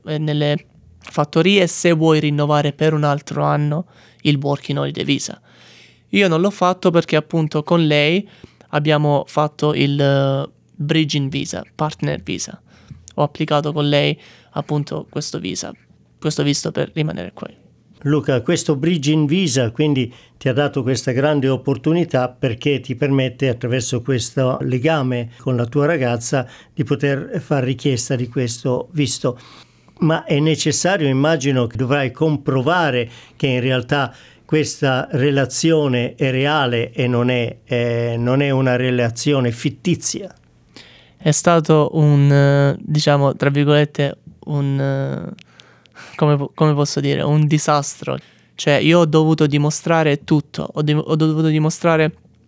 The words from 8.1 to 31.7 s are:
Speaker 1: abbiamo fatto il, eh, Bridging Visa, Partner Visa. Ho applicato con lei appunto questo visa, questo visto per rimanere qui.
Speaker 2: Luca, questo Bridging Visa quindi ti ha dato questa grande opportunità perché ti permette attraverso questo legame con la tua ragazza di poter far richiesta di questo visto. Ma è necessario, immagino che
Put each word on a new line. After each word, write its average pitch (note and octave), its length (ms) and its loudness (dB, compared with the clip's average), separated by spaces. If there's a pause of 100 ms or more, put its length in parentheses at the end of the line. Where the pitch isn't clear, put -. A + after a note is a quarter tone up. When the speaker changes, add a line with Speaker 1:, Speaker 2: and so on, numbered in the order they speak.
Speaker 1:
abbiamo D3 580 2
fatto D3+ 440 0
il, C#3 260 0
eh, C#3 520 0 (240)
Bridging D3 560 -2
Visa, C#3 320 -6 (100)
Partner D3+ 500 -4
Visa. - 380 -8 (540)
Ho D3 80 -2
applicato D3+ 500 -2
con D3 160 -2
lei D3 320 0 (300)
appunto D3+ 580 -6
questo - 300 -8
visa, E2+ 340 -8 (460)
questo D3+ 240 -4
visto C#3+ 300 -2
per C#3 200 -4
rimanere D#3 400 -6
qui. - 240 -16 (460)
Speaker 2:
Luca, C#3+ 380 0
questo D#3+ 360 0
Bridging D3+ 520 0
Visa C3+ 420 0
quindi C3 420 -2 (260)
ti - 100 -4
ha B2 60 0
dato C#3+ 280 -2
questa B2+ 300 -2
grande C3+ 360 2
opportunità C3+ 800 0
perché C3 500 -2
ti C3 140 -8
permette C3+ 540 0
attraverso A#2+ 520 -2
questo C3 600 -2
legame B2+ 760 -2
con B2+ 160 -4
la A#2+ 120 0
tua C#3+ 180 0
ragazza C3 600 -2 (260)
di D#3 100 -6
poter C#3 580 -2
far C#3 240 -2
richiesta C3 500 -2
di B2 140 -4
questo B2 640 -4
visto. C#3 460 -2 (600)
Ma D#3+ 260 0
è C#3+ 160 0
necessario, D#3+ 680 0
immagino C3+ 580 2
che A2+ 100 -10